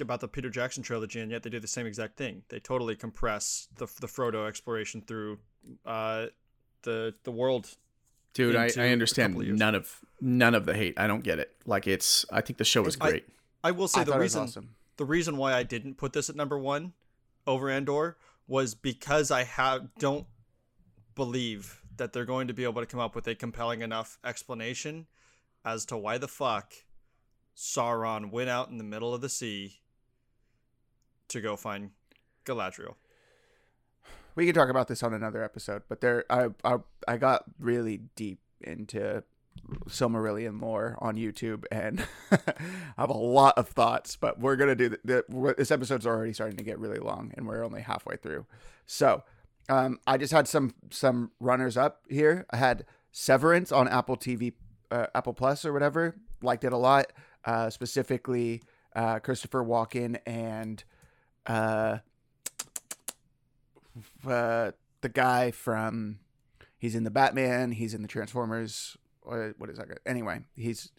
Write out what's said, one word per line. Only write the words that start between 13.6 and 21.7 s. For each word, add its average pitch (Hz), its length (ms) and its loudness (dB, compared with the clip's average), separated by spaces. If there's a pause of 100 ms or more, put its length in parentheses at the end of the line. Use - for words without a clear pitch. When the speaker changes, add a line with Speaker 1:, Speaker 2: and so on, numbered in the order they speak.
Speaker 1:
I 170 80 4
will 180 160 0
say 131 140 2
Speaker 3:
I - 40 2
Speaker 1:
the 147 60 2
Speaker 3:
thought 139 60 4
it 165 60 4
was 180 120 2
Speaker 1:
reason, - 80 0
Speaker 3:
awesome. 117 260 -10 (280)
Speaker 1:
the 147 80 -2
reason 156 320 0
why 135 160 2
I 123 100 4
didn't 120 320 -8
put 135 180 -6
this 147 160 -2
at 143 60 -12
number 143 220 -2
one 143 360 -4 (520)
over 135 240 0
Andor 143 480 0 (300)
was 131 280 0
because 143 560 0
I 127 120 2
have, 131 540 0
don't 143 280 0 (880)
believe 120 680 -4 (160)